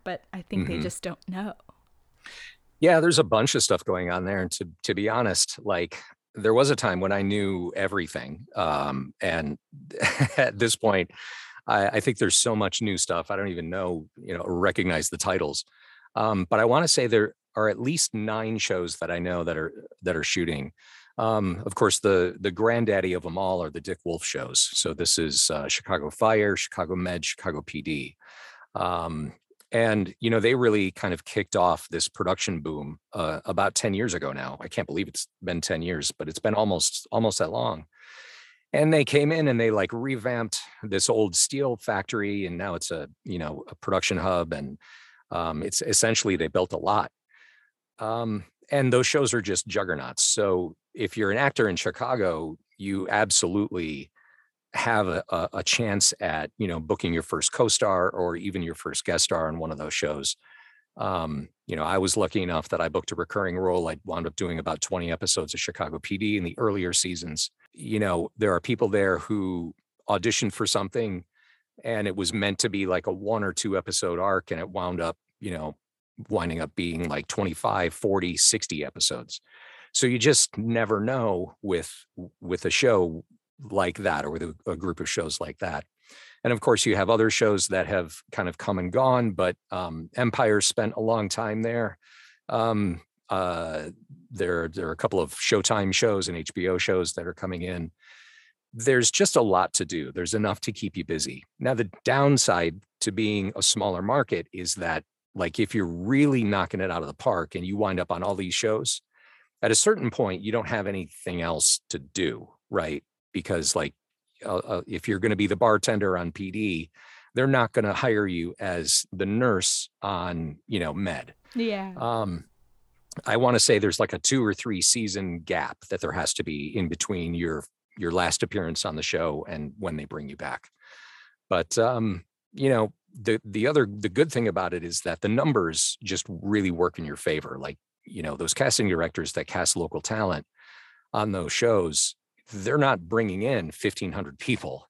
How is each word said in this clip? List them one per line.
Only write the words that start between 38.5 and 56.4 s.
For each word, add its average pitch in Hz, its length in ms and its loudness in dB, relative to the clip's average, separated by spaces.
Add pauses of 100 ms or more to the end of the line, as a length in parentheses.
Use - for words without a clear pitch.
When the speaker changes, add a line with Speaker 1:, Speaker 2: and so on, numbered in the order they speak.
Speaker 2:
And 156 180 6
they 147 120 6
came 147 280 4
in 156 160 2
and 117 100 4
they, 113 120 6
like, 101 240 2
revamped 117 640 -4 (220)
this 98 260 0
old 107 260 4
steel 135 420 2
factory, 101 680 -2
and 87 140 -4
now 92 160 -4
it's - 160 -6
a, 76 180 -6 (160)
you 90 140 -6
know, 76 300 -6
a - 80 -16
production 92 420 0
hub. 85 340 0
And, 71 260 -8 (520)
um, 82 320 -4
it's - 180 -2
essentially, 110 560 2
they 78 120 0
built 92 260 0
a - 40 -4
lot. 101 320 2 (880)
Um, 113 460 -4 (260)
and 131 220 4
those 123 140 4
shows 143 260 2
are 120 80 2
just 98 260 -2
juggernauts. 87 560 -4
So 92 540 2 (180)
if 107 220 -4
you're 101 160 2
an 110 60 2
actor 127 300 2
in 87 80 0
Chicago, 90 840 -2 (180)
you 98 320 -4
absolutely 90 1000 0 (640)
have 107 340 2
a, 87 220 -2
a, 87 240 -2
a 90 80 -4
chance 101 580 2
at, 78 380 -2